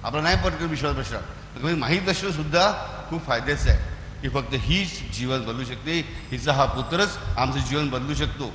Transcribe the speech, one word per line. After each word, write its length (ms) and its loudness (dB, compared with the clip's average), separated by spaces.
आपला 160 -2
नाही 160 4
पटकन 280 0
विश्वास 320 0
बसला, 240 -4
तर 400 -12
तुम्ही 140 0
माहीत 340 2
असणं 240 0
सुद्धा 400 4
खूप 160 -4
फायद्याचं 440 2
आहे 80 8
की 60 -4
फक्त 240 -2
हीच 600 0
जीवन 300 0
बदलू 220 -4
शकते, 340 -4
हिचा 220 0
हा 120 6
पुत्रच 540 2
आमचं 200 2
जीवन 320 2
बदलू 240 -2
शकतो. 400 -2